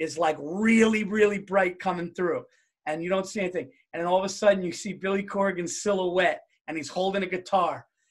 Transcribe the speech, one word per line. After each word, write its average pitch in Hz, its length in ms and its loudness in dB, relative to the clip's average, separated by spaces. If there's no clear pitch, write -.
is, 151 180 -6
like, 156 220 2
really, 220 640 2
really 208 340 2
bright 190 400 0
coming 175 360 -4
through. 165 300 -2
And 156 160 -4
you 175 80 -4
don't 190 160 0
see 208 140 -6
anything. 180 300 -4
And 160 80 -8
then 170 60 -4
all 180 120 4
of 190 60 0
a 196 60 -4
sudden, 196 340 2
you 170 80 -4
see 190 220 -8
Billy 196 280 -2
Corgan's 190 600 -2
silhouette, 180 580 2
and 156 100 -8
he's 151 120 -6
holding 190 340 0
a 180 40 0
guitar. 175 600 0